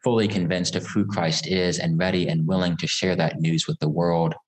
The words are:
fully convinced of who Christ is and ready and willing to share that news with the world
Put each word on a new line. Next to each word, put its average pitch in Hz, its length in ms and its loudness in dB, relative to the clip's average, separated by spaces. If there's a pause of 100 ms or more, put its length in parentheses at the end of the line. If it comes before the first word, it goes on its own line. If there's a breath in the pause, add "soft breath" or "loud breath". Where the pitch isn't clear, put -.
fully 113 260 2
convinced 90 480 -2
of - 100 -4
who 104 200 0
Christ 82 400 -2
is 90 320 0
and 82 200 0
ready 90 300 0
and 80 180 0
willing 90 320 0
to - 80 -4
share 90 300 0
that 80 240 0
news 80 260 0
with 80 120 -4
the 76 100 -2
world 82 460 0 (140)